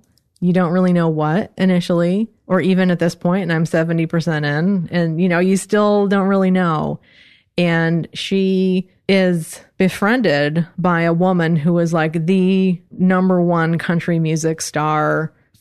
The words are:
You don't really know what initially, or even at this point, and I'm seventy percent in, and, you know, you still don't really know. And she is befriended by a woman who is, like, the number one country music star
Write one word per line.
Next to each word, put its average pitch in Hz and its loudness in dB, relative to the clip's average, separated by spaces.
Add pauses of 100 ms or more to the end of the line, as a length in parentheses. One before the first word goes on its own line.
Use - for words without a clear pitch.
(420)
You 180 2
don't 175 2
really 185 2
know 170 2
what 156 -2
initially, 180 0 (180)
or 185 0
even 185 2
at 170 0
this 170 0
point, 185 -2
and 170 -2
I'm 165 0
seventy 165 -2
percent 160 -2
in, 165 -2
and, 170 -2
you 185 2
know, 170 2
you 190 2
still 208 0
don't 196 0
really 190 2
know. 156 -2 (580)
And 165 0
she 190 -2 (180)
is 180 0 (180)
befriended 170 0 (100)
by 170 0
a 170 2
woman 170 2
who 170 0
is, 170 0
like, 160 -2
the 190 2 (180)
number 185 2
one 170 0
country 170 -2
music 160 -2
star 151 -2 (300)